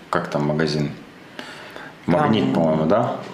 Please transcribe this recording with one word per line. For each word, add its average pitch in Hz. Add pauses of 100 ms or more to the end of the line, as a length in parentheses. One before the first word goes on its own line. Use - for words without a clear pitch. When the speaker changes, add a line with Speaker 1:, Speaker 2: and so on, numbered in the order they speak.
Speaker 1:
Как 85
там 73
магазин? 76 (1160)
Speaker 2:
Там 85
Speaker 1:
Магнит, -
по-моему, 80
да? 101 (160)